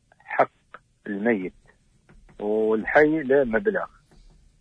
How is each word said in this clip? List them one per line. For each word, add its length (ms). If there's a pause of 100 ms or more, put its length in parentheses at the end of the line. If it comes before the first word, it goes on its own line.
(200)
حق 320 (560)
الميت 460 (840)
والحي 840
له 200
مبلغ، 420 (760)